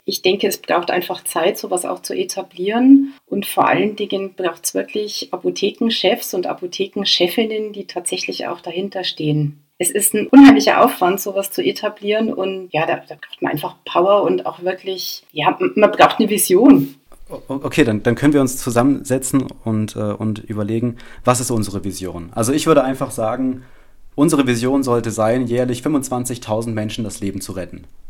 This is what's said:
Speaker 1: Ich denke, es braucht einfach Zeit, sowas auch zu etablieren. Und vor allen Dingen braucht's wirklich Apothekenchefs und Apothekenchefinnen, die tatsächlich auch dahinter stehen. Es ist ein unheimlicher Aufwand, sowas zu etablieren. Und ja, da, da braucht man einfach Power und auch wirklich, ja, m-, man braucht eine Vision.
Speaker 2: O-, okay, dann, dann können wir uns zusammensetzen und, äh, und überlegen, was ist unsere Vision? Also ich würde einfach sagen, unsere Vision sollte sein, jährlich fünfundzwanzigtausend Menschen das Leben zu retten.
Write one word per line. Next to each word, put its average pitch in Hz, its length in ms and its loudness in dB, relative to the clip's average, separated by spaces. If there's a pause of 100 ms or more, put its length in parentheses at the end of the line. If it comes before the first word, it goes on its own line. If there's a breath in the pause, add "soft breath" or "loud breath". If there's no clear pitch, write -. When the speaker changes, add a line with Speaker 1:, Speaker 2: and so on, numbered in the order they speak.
Speaker 1:
Ich - 160 -6
denke, 196 260 2
es 190 120 -2
braucht 170 320 -2
einfach 180 340 -4
Zeit, 180 320 -2
sowas 196 300 -6
auch - 160 -8
zu - 100 -8
etablieren. 233 1000 4 (100)
Und - 220 -6
vor - 200 2
allen 202 300 0
Dingen 196 400 -6
braucht's 170 380 -6
wirklich 208 580 -6
Apothekenchefs 202 1000 -2
und 180 120 -2
Apothekenchefinnen, 202 1300 -2
die 196 140 -12
tatsächlich - 600 -8
auch 175 140 -10
dahinter 185 440 -8
stehen. 151 600 -4 (180)
Es 180 80 -2
ist 208 220 -2
ein 208 140 -2
unheimlicher 262 580 10
Aufwand, 185 380 0
sowas 196 280 -6
zu 185 140 -4
etablieren. 208 720 -2
Und 190 360 -6
ja, 156 140 -2
da, 165 120 -2
da - 180 -16
braucht - 260 -18
man - 120 -2
einfach 160 240 -8 (100)
Power 190 380 2
und 180 200 0
auch - 180 -8
wirklich, 185 600 -8 (100)
ja, 151 260 0
m-, - 160 -2
man 208 160 4
braucht - 280 4
eine 220 100 2
Vision. 214 680 6 (340)
Speaker 2:
O-, 143 180 -14
okay, 139 360 0
dann, 104 180 0
dann 120 120 2
können 143 200 2
wir 139 80 4
uns 131 160 -2
zusammensetzen 131 880 0 (180)
und, 107 320 -2
äh, 107 40 -8
und 107 400 -4
überlegen, 113 580 -4 (260 loud breath)
was 123 160 2
ist 123 100 -6
unsere 101 320 -2
Vision? 87 520 -10
Also 117 180 0
ich - 140 0
würde 147 180 4
einfach 131 260 -6
sagen, 127 520 -4 (520 soft breath)
unsere 143 320 2
Vision 127 360 0
sollte 120 280 0
sein, 113 360 0
jährlich 123 340 -2
fünfundzwanzigtausend 120 960 -4
Menschen 107 280 -6
das 101 180 -8
Leben 98 200 -6
zu 98 120 -12
retten. 85 320 -12 (260)